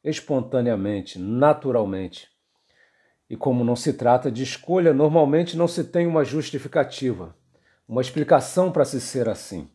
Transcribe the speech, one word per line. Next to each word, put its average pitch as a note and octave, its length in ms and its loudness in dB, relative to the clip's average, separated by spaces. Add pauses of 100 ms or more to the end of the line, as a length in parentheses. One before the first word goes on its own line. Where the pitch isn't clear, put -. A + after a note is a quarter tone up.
espontaneamente, A#2+ 1160 -2
naturalmente. A2+ 1080 0 (1000)
E A2+ 60 -10
como B2 300 0
não A#2+ 100 2
se C3 180 -2
trata B2 380 2
de A#2+ 120 -6
escolha, E3+ 500 2
normalmente D#3 640 4
não E3+ 100 2
se E3+ 160 -4
tem E3+ 240 0
uma D#3+ 160 2
justificativa, B2+ 1120 -4 (500)
uma A#2 160 -2
explicação D3+ 720 2
para D3 140 2
se C3+ 160 -6
ser A#2+ 260 -2
assim. F2+ 480 -8